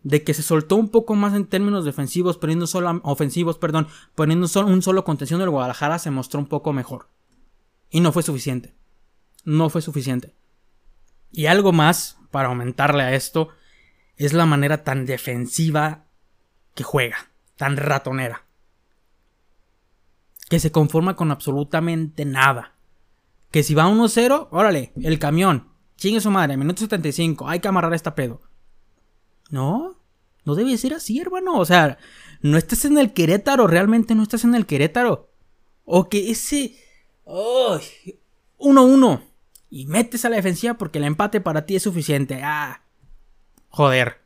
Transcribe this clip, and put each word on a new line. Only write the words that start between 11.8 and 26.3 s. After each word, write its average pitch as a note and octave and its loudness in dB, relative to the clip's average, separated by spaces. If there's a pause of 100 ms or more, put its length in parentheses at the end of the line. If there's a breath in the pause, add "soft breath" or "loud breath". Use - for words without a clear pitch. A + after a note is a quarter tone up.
para C3+ -2
aumentarle B2+ 0
a B2+ 0
esto D#3 -2 (680 soft breath)
es D3 -2
la E3 4
manera D3 0
tan C3+ -4
defensiva D3 -4 (720)
que B2+ -10
juega, - -4 (260)
tan C#3 -2
ratonera, C3+ -6 (2000)
que E3 2
se D#3 0
conforma D#3+ 0
con D#3 -2
absolutamente D#3 -4
nada. C3+ 0 (760)
Que D3+ 2
si D3 0
va D#3 4
uno A3 4
cero, B3+ 2
órale, E3+ 0 (100)
el D#3+ 0
camión, D#3 0 (280)
chingue G#3+ 0
su G#3 -2